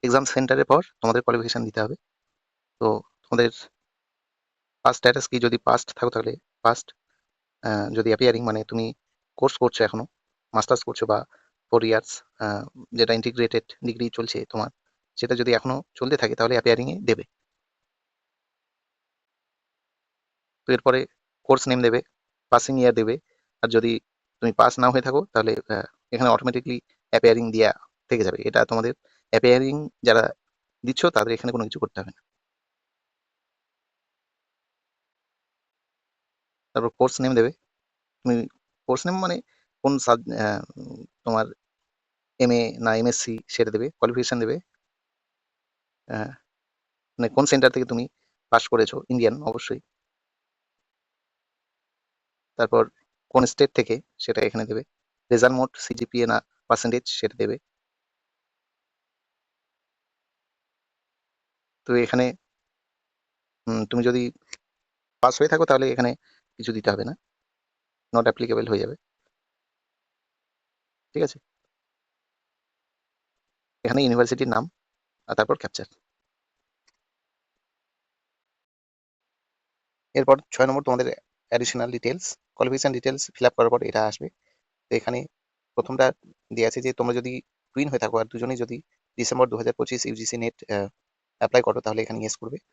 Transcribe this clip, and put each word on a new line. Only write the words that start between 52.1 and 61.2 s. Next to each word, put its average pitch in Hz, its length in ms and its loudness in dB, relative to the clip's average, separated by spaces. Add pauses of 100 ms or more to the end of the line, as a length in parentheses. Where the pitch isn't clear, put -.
তারপর 113 320 2 (400)
কোন 127 180 4
স্টেট - 280 2
থেকে 117 260 -2 (180)
সেটা - 220 -4
এখানে 110 240 -4
দেবে, 113 180 -6 (500)
রেজাল্ট 127 240 4
মোড 127 200 0
সিজিপিএ 117 500 -4
না 113 140 0 (280)
পার্সেন্টেজ 120 380 0
সেটা - 300 -6
দেবে। 110 220 -2 (4000)